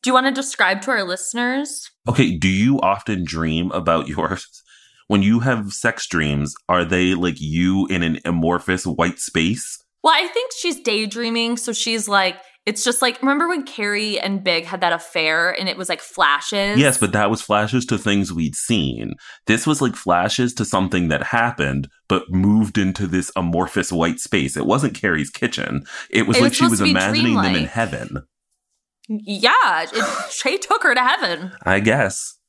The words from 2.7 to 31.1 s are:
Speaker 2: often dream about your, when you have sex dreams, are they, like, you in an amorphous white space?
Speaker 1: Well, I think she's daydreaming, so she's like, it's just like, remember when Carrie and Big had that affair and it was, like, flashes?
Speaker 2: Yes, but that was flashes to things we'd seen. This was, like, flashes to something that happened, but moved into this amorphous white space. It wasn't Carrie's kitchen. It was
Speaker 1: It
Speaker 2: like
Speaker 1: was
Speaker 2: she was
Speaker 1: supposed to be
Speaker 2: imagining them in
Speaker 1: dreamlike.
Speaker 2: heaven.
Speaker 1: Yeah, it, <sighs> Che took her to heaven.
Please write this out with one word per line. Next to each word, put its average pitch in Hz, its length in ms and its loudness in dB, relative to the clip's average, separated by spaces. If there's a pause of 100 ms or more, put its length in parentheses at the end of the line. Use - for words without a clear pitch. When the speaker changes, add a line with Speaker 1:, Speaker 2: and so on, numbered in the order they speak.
Speaker 2:
often 98 440 -2
dream 82 480 -2
about 82 360 0
your, 80 300 -4 (680)
when 101 160 4
you 110 180 4
have 113 320 -2
sex - 360 -4
dreams, 73 460 0 (140)
are 90 160 2
they, 92 300 2
like, 87 260 0
you 87 460 2
in 92 160 -2
an 82 220 0
amorphous 87 640 0
white 85 340 -2
space? - 580 -2 (240)
Speaker 1:
Well, 320 140 4
I 359 120 0
think 494 300 -4
she's 339 220 -4
daydreaming, 226 800 -2
so 233 160 -6
she's 220 340 -2
like, 190 320 2 (240)
it's 214 180 -2
just 240 200 0
like, 247 180 0
remember 285 280 2
when 330 160 -2
Carrie 208 540 -4
and 196 260 -2
Big 170 200 0
had 175 160 -8
that 175 140 2
affair 165 640 0
and 185 100 -4
it - 80 -6
was, 185 140 -8
like, 165 100 -4
flashes? 143 800 0
Speaker 2:
Yes, 135 180 4
but 95 160 0
that 104 180 2
was 110 120 -2
flashes 107 440 0
to 110 120 0
things 101 340 0
we'd 80 240 -2
seen. 65 580 -2 (320)
This 113 200 2
was, 147 160 2
like, 120 140 0
flashes 101 580 0
to 110 100 -2
something 92 440 0
that 73 160 0
happened, 71 640 -2 (200)
but 90 220 0
moved 98 480 4
into 95 280 0
this 90 300 -2
amorphous 87 560 0
white 82 280 0
space. 69 360 -2
It 62 100 -2
wasn't 127 320 2
Carrie's 80 320 -2
kitchen. - 540 -4 (240)
It - 180 2
was 110 120 4
Speaker 1:
It 254 40 6
Speaker 2:
like - 80 6
Speaker 1:
was - 60 -2
Speaker 2:
she 135 80 4
was 113 140 4
Speaker 1:
supposed - 20 0
to 101 40 2
be - 80 4
Speaker 2:
imagining 107 420 2
them 98 100 2
in - 80 2
Speaker 1:
dreamlike. 76 180 0
Speaker 2:
heaven. 69 520 -4 (840)
Speaker 1:
Yeah, 214 720 2 (100)
it, 196 380 -4
<sighs> - 0 -
Che - 280 -2
took - 260 -2
her 277 100 4
to 254 80 2
heaven. 185 500 -2 (140)